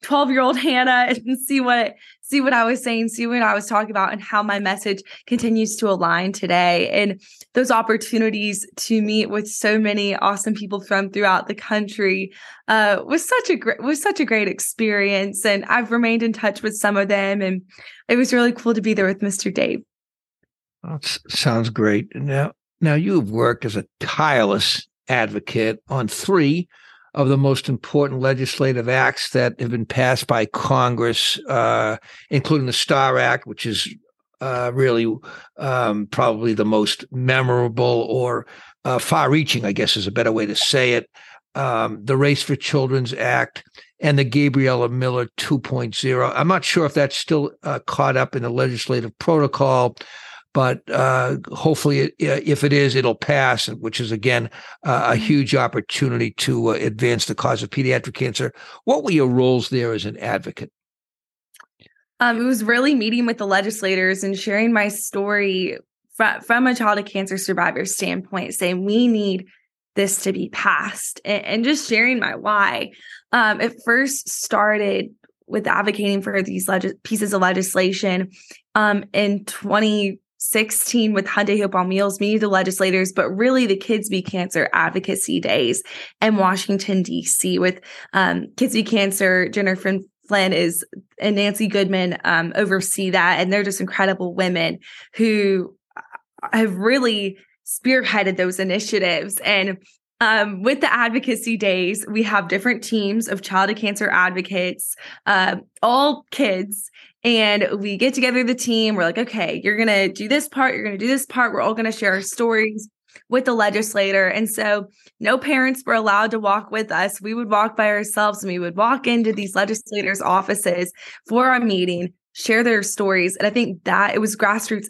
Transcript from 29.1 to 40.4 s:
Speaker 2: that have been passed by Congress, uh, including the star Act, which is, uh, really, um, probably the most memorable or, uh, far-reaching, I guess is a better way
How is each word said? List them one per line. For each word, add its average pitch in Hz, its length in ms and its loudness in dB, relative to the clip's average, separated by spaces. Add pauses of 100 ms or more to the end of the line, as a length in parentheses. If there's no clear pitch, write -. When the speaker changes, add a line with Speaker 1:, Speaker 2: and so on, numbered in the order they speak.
Speaker 2:
that 123 280 2
have 120 120 -4
been 113 140 -4
passed 127 420 0
by 113 180 2
Congress, 120 920 0 (100)
uh, 113 480 0 (320)
including 143 380 0
the 120 40 -2
star 135 460 2
Act, 127 300 0
which 110 180 -10
is, 107 260 -4 (500)
uh, 123 340 -4
really, 117 360 2 (460)
um, 120 480 -2
probably 113 480 0
the 107 100 0
most 107 480 2
memorable 123 960 2
or, 120 380 -2 (400)
uh, 127 140 0
far-reaching, 143 640 2
I 101 60 -2
guess 101 260 0
is 98 80 -4
a 101 60 -4
better 113 200 0
way 110 140 0